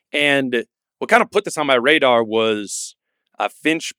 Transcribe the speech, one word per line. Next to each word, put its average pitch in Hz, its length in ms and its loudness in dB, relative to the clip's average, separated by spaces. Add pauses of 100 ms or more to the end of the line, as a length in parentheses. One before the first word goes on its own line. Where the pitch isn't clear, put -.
(120)
And 139 520 0 (340)
what - 120 -8
kinda 226 160 4
put - 180 -2
this 160 140 -10
on 151 80 -4
my 135 100 4
radar 127 480 4
was, 107 720 -4 (420)
uh, 104 100 -2
Finch - 500 -4